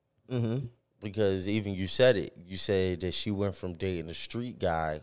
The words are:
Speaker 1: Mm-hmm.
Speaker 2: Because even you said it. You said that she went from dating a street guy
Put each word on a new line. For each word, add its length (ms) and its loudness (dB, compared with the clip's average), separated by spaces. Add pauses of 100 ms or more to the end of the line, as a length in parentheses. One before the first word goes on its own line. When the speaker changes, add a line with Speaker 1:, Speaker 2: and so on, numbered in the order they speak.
(300)
Speaker 1:
Mm-hmm. 360 -2 (340)
Speaker 2:
Because 480 2
even 260 0
you 120 -2
said 300 6
it. 200 -4
You 200 -12
said 460 2
that 120 -2
she 160 -2
went 240 0
from 200 -8
dating 340 -4
a 60 -10
street 440 -6
guy 440 0